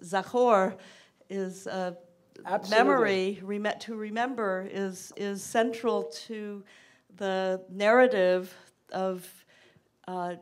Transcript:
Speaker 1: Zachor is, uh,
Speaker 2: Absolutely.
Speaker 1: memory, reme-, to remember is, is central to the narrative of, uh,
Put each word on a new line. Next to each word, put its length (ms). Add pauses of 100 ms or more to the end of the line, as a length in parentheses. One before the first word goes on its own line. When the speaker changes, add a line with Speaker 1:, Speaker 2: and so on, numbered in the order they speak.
Speaker 1:
Zachor 760 (500)
is, 380
uh, 280 (520)
Speaker 2:
Absolutely. 300
Speaker 1:
memory, 680
reme-, 380
to 160
remember 760
is, 460
is 260
central 600 (240)
to 340 (540)
the 520
narrative 840 (380)
of, 360 (800)
uh, 360